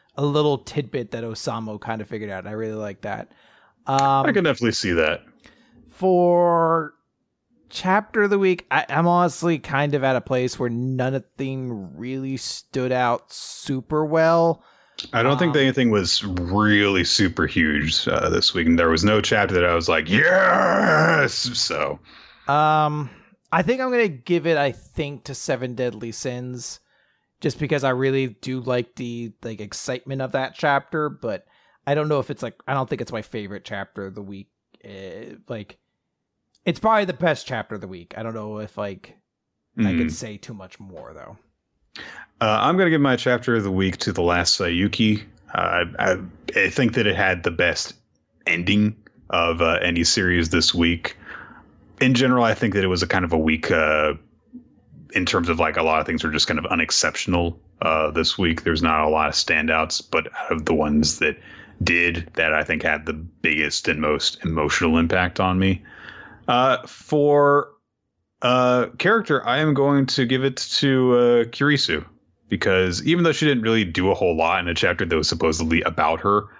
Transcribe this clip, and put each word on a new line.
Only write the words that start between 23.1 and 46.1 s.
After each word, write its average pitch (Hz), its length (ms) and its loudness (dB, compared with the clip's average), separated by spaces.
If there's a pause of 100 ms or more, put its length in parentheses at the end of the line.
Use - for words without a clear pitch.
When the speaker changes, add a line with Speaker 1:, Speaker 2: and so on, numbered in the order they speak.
Speaker 1:
I 165 120 0
think 254 180 0
I'm 254 100 -2
gonna 240 160 2
give 156 380 -2
it, 160 120 2
I 143 140 0
think, 143 540 -10
to 139 100 -12
Seven 127 400 -4
Deadly 117 360 -6
Sins, 123 680 -10 (600)
just - 180 -2
because 147 240 -2
I 135 80 2
really 135 360 0
do 127 340 -8
like 123 340 -2
the, 117 380 -10 (100)
like, 110 180 -10
excitement 131 600 -8
of 131 120 -6
that 135 220 -2
chapter, 147 540 0
but 107 360 -8 (420)
I 143 80 0
don't 151 140 -2
know 147 100 2
if - 100 -4
it's, 131 140 -10
like, 113 120 -10 (120)
I 131 60 -4
don't 131 160 -2
think 127 120 -6
it's - 100 -10
my 113 120 -6
favorite 101 420 -10
chapter 98 400 -10
of 95 80 -12
the 104 80 -14
week. 98 280 -16 (340)
Eh, 98 500 -16 (140)
like, 107 300 -12 (880)
it's - 140 -2
probably 214 260 2
the 180 80 -4
best 156 340 -2
chapter 110 280 -6
of 95 60 -10
the 98 60 -12
week. 90 280 -16
I 110 80 -10
don't 113 120 -8
know 107 240 -10
if, 107 180 -12
like, 101 380 -8 (640)
I 101 160 2
could 80 120 0
Speaker 2:
Mm. 78 40 -4
Speaker 1:
say 104 260 -12
too - 160 -16
much 95 260 -18
more, 80 340 -18
though. - 240 -20 (1040)
Speaker 2:
Uh, 107 200 2
I'm 160 160 2
gonna 185 140 4
give 156 100 4
my 131 140 4
chapter 120 400 0
of 107 80 2
the 98 80 -2
week 95 260 0
to - 160 -4
The 95 80 -2
Last 87 380 2
Sayuki. 104 640 2 (320)
Uh, 87 300 0 (120)
I, 95 140 0